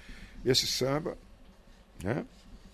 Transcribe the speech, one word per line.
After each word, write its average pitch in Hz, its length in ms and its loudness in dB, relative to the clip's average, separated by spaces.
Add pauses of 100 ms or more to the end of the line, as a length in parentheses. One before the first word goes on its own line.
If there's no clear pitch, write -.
(420)
esse 127 240 6
samba, 139 520 2 (840)
né? 123 220 2 (500)